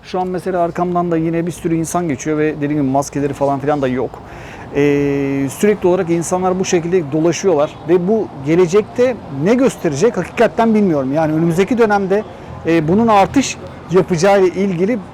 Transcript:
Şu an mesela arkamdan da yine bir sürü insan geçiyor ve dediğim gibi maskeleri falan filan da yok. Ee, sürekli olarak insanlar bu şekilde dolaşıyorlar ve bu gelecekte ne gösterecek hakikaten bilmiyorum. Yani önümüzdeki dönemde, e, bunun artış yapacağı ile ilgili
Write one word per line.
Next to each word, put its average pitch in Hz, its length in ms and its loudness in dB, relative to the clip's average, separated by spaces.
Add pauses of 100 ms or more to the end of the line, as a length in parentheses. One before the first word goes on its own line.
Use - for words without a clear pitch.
Şu - 160 -6
an 185 80 -2
mesela 180 340 -4
arkamdan 175 500 -2
da 165 60 0
yine 165 280 0
bir 175 60 -4
sürü 165 240 -2
insan 165 320 -2
geçiyor 151 300 -2
ve 151 180 0
dediğim 147 260 -2
gibi 131 100 0
maskeleri 139 420 -2
falan 139 260 0
filan 143 220 0
da 135 60 0
yok. 127 220 -2 (680)
Ee, 139 760 2
sürekli 202 380 0
olarak 175 220 2
insanlar 185 500 0
bu 185 60 0
şekilde 170 460 0
dolaşıyorlar 160 640 2 (140)
ve 175 180 2
bu 214 200 0 (180)
gelecekte 196 680 2 (280)
ne 208 100 4
gösterecek 202 640 0
hakikaten 226 580 0
bilmiyorum. 147 380 2
Yani 156 200 0
önümüzdeki 170 440 2
dönemde, 208 460 2 (440)
e, 165 200 2
bunun 214 200 4
artış 208 500 2 (340)
yapacağı 185 500 4
ile 180 200 2
ilgili 196 380 0 (140)